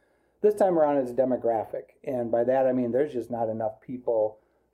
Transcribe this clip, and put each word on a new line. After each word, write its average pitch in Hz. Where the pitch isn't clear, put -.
This 208
time 185
around, 143
it's 123
demographic. 120
And 120
by 117
that, 131
I 131
mean 123
there's 139
just 120
not 117
enough 110
people 117